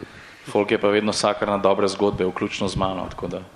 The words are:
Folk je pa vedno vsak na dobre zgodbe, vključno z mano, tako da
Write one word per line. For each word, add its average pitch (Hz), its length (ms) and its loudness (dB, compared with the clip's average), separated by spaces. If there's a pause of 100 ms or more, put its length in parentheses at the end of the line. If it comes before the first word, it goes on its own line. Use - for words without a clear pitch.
(500)
Folk 104 220 2
je 110 100 2
pa 104 80 4
vedno 104 240 2
vsak 104 320 0
na 101 160 0
dobre 98 260 4
zgodbe, 98 380 0
vključno 101 420 -2
z 92 120 -4
mano, 92 320 -2
tako - 160 -10
da 92 160 -8 (120)